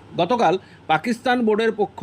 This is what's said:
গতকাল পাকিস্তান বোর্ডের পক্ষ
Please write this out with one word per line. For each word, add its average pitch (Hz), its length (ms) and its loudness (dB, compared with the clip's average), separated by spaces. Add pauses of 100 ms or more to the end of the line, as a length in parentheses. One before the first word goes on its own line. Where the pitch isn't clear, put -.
(160)
গতকাল 180 380 2 (320)
পাকিস্তান 233 580 0
বোর্ডের 214 280 0
পক্ষ 208 300 -4